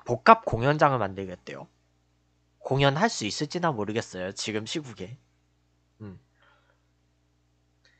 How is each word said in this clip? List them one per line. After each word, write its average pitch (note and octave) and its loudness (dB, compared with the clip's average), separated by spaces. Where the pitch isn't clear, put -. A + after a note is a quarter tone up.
복합 A3 6
공연장을 C#3 2
만들겠대요. F#2+ -8
공연할 C#3 2
수 - -6
있을지나 D#3 -2
모르겠어요, G2+ -6
지금 G#2+ -6
시국에. A#2+ -10
음. G2 -16